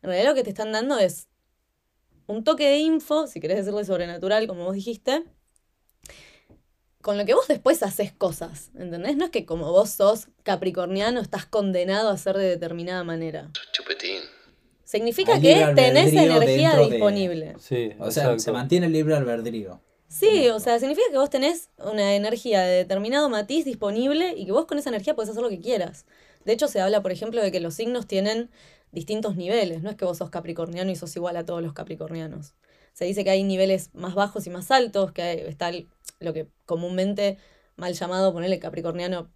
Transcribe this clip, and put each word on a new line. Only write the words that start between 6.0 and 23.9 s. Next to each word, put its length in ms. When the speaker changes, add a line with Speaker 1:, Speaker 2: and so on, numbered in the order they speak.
Speaker 1:
con 160
lo 80
que 100
vos 140
después 340
haces 300
cosas, 680
¿entendés? 380
No 80
es 60
que 160
como 260
vos 180
sos 380
capricorniano 760
estás 260
condenado 640
a 80
ser 180
de 120
determinada 560
manera. 460
Speaker 2:
Chupetín. 480
Speaker 1:
Significa 500
Speaker 3:
Hay 60
Speaker 1:
que 160
Speaker 3:
libre 180
Speaker 1:
tenés 340
Speaker 3:
albedrío 280
Speaker 1:
energía 340
Speaker 3:
dentro 180
de 20
Speaker 1:
disponible. 680
Speaker 4:
Sí, 320
Speaker 3:
O 100
sea, 140
Speaker 4:
exacto. 160
Speaker 3:
se 120
mantiene 340
el 60
libre 240
albedrío. 640
Speaker 1:
Sí, 400
Speaker 3:
Como 80
Speaker 1:
o 40
sea, 200
significa 300
que 60
vos 140
tenés 480
una 380
energía 460
de 160
determinado 520
matiz 340
disponible 720